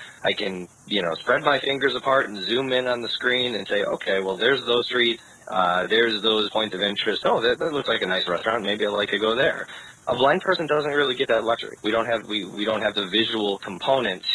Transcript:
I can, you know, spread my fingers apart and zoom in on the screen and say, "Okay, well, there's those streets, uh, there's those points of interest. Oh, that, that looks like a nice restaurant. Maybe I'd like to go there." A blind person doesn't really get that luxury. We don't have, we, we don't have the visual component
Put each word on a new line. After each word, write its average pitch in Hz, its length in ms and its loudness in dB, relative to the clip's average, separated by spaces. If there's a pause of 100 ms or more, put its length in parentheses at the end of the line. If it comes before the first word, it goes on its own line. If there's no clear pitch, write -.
(240)
I 101 100 2
can, 92 340 -6 (200)
you 101 160 0
know, 82 160 0
spread 143 240 0
my 143 160 4
fingers 135 340 0
apart 131 360 2
and 101 140 -8
zoom 127 300 0
in 127 140 0
on 120 160 -2
the 107 60 -6
screen 123 440 0
and 101 140 -6
say, 101 160 0
"Okay, 98 380 0
well, 95 160 -2
there's 123 280 2
those 120 220 2
streets, 120 340 0 (280)
uh, 90 360 2
there's 107 380 2
those 107 260 2
points 110 240 -2
of 92 80 -6
interest. 101 440 0
Oh, 143 160 2
that, 123 180 2
that 160 140 -2
looks 139 140 -2
like 113 140 0
a 95 60 0
nice 92 200 -2
restaurant. 107 360 0
Maybe 104 240 0
I'd 104 60 -2
like 101 160 0
to 101 100 0
go 110 160 2
there." 131 320 0 (400)
A - 80 0
blind 139 260 4
person 175 240 0
doesn't 147 240 0
really 143 240 2
get 127 140 0
that 113 160 2
luxury. 113 400 -2
We 107 80 0
don't 113 160 0
have, 113 200 -2
we, 104 160 -4
we 95 220 -6
don't 107 160 0
have 104 140 0
the 104 100 -2
visual 104 540 0
component 101 640 -2 (120)